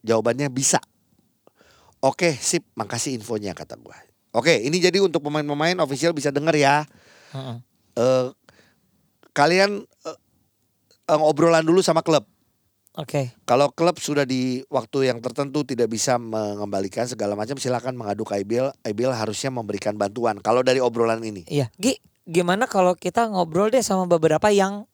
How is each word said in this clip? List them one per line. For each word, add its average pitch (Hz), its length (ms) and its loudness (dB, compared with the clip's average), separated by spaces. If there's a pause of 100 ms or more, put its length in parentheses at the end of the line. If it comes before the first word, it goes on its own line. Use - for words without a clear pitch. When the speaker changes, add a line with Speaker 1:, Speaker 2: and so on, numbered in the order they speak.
Speaker 1:
jawabannya 117 460 0
bisa. 131 280 0 (1200)
"Oke, 147 360 0
sip, - 400 -4
makasih 117 400 -6
infonya," 104 380 -6
kata 78 240 -14
gua. 58 200 -20 (360)
Oke, 147 260 2
ini 139 180 0
jadi 180 220 4
untuk 170 240 2
pemain-pemain 147 560 -2
official 147 340 0
bisa 147 160 -2
denger 147 300 0
ya. 139 180 4 (540)
Speaker 2:
Heeh. 131 260 -10 (380)
Speaker 1:
Eh, 127 340 2 (1000)
kalian, 190 500 4
eh, - 380 -16 (880)
eh, 156 160 2
obrolan 160 400 4
dulu 170 180 4
sama 160 200 2
klub. 160 260 2 (680)
Speaker 2:
Oke. 135 380 -6 (100)
Speaker 1:
Kalau 135 280 4
klub 170 280 0
sudah 143 260 0
di 127 420 -2
waktu 131 420 -2
yang 117 120 -2
tertentu 135 420 -4
tidak 120 260 -2
bisa 117 280 0
mengembalikan 104 920 -4
segala 110 260 -4
macam, 107 220 -6
silakan 127 400 -4
mengadu 107 300 -6
ke 101 120 -4
I 101 80 -2
B 110 140 -2
L. 131 100 0 (140)
I 113 100 -4
B 110 120 -2
L 131 100 2
harusnya 110 340 -4
memberikan 107 460 -4
bantuan. 104 440 -2
Kalau 113 220 2
dari 127 200 2
obrolan 117 400 0
ini. 104 240 -10
Speaker 2:
Iya, 143 300 -2
Gi, 233 180 -2 (320)
gimana 175 400 0
kalau 185 280 2
kita 226 360 -2
ngobrol 185 400 0
deh 247 120 2
sama 190 220 0
beberapa 165 460 4
yang 202 460 2